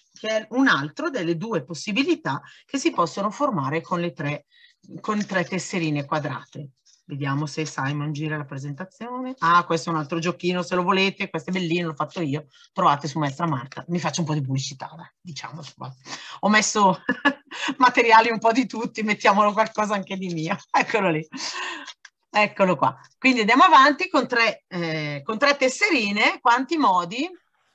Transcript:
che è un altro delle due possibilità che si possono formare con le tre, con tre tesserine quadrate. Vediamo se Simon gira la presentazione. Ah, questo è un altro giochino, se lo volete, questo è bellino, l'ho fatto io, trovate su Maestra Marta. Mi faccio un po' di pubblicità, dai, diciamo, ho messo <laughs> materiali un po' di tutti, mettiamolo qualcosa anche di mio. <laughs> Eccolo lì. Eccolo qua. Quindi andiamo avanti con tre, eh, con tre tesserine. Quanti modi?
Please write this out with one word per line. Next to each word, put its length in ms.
che 80
è 220
un 180
altro 420
delle 280
due 260
possibilità 800
che 120
si 140
possono 400
formare 480
con 220
le 100
tre, 360
con 260
tre 200
tesserine 580
quadrate. 680
Vediamo 340
se 200
Simon 480
gira 240
la 80
presentazione. 960
Ah, 260
questo 240
è 40
un 60
altro 200
giochino, 420
se 140
lo 80
volete, 460
questo 200
è 40
bellino, 340
l'ho 60
fatto 280
io, 260
trovate 380
su 100
Maestra 280
Marta. 420
Mi 100
faccio 220
un 60
po' 60
di 80
pubblicità, 540
dai, 140
diciamo, 420
ho 100
messo 560
<laughs> 720
materiali 500
un 100
po' 140
di 120
tutti, 380
mettiamolo 480
qualcosa 420
anche 220
di 180
mio. 300
<laughs> 80
Eccolo 380
lì. 180
Eccolo 480
qua. 200
Quindi 240
andiamo 220
avanti 440
con 180
tre, 440
eh, 560
con 120
tre 200
tesserine. 840
Quanti 380
modi? 520